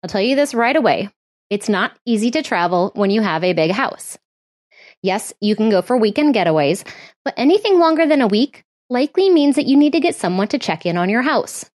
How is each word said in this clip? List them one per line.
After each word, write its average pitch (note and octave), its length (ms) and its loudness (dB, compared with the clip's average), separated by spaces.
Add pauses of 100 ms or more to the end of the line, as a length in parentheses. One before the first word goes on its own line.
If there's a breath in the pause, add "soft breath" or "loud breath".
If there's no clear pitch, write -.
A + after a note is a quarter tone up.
I'll F#3 60 -10
tell G#3 100 -4
you A#3+ 160 0
this C#4+ 200 -2
right A#3 200 0
away. G#3 340 0 (420)
It's G#3 180 -6
not G3+ 260 -2 (120)
easy A#3 240 0
to D#4 100 -2
travel F3+ 540 0
when G3 160 0
you A3 100 2
have E3+ 220 -2
a F3+ 100 0
big E3 160 0
house. - 480 -6 (840 soft breath)
Yes, F#3+ 360 -4
you G#3 160 0
can A3 140 0
go F#3 140 2
for B3 120 -2
weekend B3+ 380 2
getaways, E3 500 0 (400 loud breath)
but - 140 -8
anything F#4+ 400 2
longer D#4+ 300 2
than D4 120 2
a A#3+ 80 2
week G#3 360 -2 (260)
likely D4 400 0
means C#4+ 280 4
that D4+ 100 -2
you C4+ 100 4
need D4 160 4
to E4 60 0
get E4 160 -2
someone F#3 320 -2
to C#4+ 100 -4
check F3+ 300 -4
in F3 100 -2
on F3+ 140 0
your A#3 100 0
house. - 560 -4